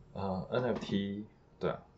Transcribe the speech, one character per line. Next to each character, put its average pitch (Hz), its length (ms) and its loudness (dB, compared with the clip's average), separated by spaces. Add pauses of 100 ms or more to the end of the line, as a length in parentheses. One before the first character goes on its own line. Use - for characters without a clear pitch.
(140)
呃 92 360 -2
，N 123 140 4
F 113 160 2
T， 101 440 0 (360)
对 90 100 2
啊， - 100 -2 (180)